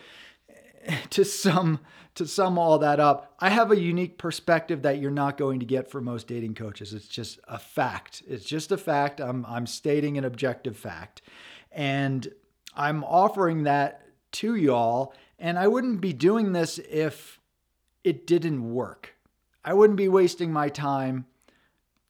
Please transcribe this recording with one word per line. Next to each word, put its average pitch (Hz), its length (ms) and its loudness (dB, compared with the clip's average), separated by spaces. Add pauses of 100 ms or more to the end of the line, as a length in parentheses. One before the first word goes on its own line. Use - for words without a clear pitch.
(1120)
to 196 140 4
sum, 170 560 0 (340)
to 170 120 -6
sum 185 320 0
all 160 200 6
that 147 220 2
up, 147 400 4
I 185 100 4
have 226 200 4
a 208 100 6
unique 175 380 -2
perspective 160 640 -2
that 143 160 0
you're 139 120 -4
not 139 260 -2
going 135 240 -2
to 120 60 -6
get 127 240 -2
for 139 100 -10
most 120 260 -8
dating 117 280 -8
coaches. 107 380 -12
It's 107 160 -14
just - 380 -12
a - 120 -14
fact. - 680 -6
It's 123 180 -12
just 156 280 -6
a 190 40 2
fact. 143 440 -2
I'm, 127 260 -6
I'm 117 200 -6
stating 143 520 -2
an 135 60 -4
objective 120 520 -6
fact. - 460 -16 (480)
And 139 580 -2 (480)
I'm 147 280 -2
offering 180 600 2
that 143 380 0 (300)
to 226 240 -4
y'all, 127 580 2 (240)
and 170 200 -4
I 190 100 4
wouldn't 240 320 0
be 185 120 -2
doing 196 400 2
this 170 260 -2
if - 600 -6 (640)
it 165 240 -2
didn't 156 420 0
work. 117 460 -8 (500)
I 160 100 -2
wouldn't 208 220 8
be 196 120 2
wasting 180 440 4
my 147 160 0
time 135 580 -4 (840)